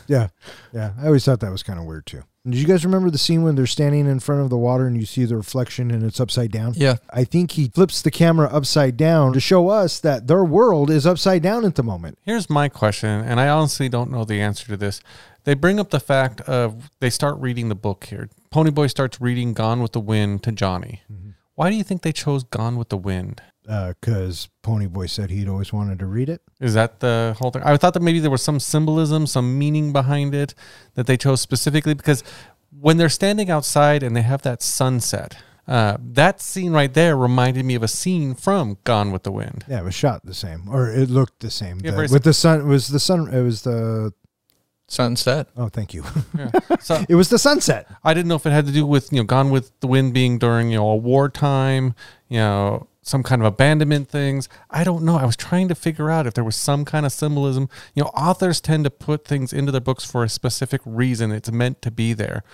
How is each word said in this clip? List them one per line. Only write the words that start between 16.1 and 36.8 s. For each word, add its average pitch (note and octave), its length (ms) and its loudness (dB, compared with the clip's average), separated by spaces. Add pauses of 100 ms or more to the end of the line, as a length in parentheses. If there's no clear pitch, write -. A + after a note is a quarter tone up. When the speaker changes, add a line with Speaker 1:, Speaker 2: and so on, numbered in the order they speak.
Speaker 3:
of, A#2+ 480 -4 (100)
they B2+ 100 0
start D3 300 -4
reading A#2+ 300 -4
the G#2 40 -4
book G2+ 300 -6
here. - 240 -12 (220)
Pony D#3 200 4
Boy D3 180 2
starts B2+ 340 -4
reading B2 320 -2
Gone A2+ 260 0
with A#2+ 120 -4
the A#2 80 -4
Wind G2+ 420 0
to A#2 100 -2
Johnny. F#2 480 -4 (100)
Speaker 1:
Mm-hmm. G2+ 200 -18 (240)
Speaker 3:
Why E3+ 160 0
do A3 60 0
you G#3+ 80 -2
think F3+ 180 -4
they D#3+ 100 -2
chose C#3 320 -2
Gone A#2 320 -4
with A#2 140 -6
the G2+ 80 -4
Wind? F#2 420 -6 (260)
Speaker 1:
Uh, G2 360 -6
'cause F#2 460 -4 (140)
Pony G#2+ 240 -2
Boy F2+ 200 -6
said G2 240 -6
he'd G2 180 -4
always G2 240 -6
wanted G2+ 260 -4
to F#2+ 80 -6
read A#2 220 -4
it. E3+ 140 -8 (180)
Speaker 3:
Is A#2+ 140 -2
that A2+ 260 0
the A2+ 380 0
whole B2+ 120 -2
thing? C3 140 -8
I D3 140 6
thought F3+ 160 4
that F3 80 -2
maybe E3+ 180 2
there D3+ 100 0
was C3 120 0
some D3 180 -2
symbolism, D#3 640 0
some B2+ 320 0
meaning D3+ 340 0
behind C#3 420 0
it C#3+ 200 -4 (420)
that B2 100 -2
they B2+ 100 4
chose C3 240 2
specifically, D3 540 0
because C#3+ 280 0 (560)
when D#3 200 4
they're E3 100 4
standing G3+ 420 0
outside D3 520 2
and A#2+ 120 -2
they A#2+ 80 2
have C3 200 0
that B2 200 -4
sunset, - 760 -2 (300)
uh, G#2+ 300 0 (160)
that D3+ 300 4
scene F3+ 300 -4
right C#3+ 200 2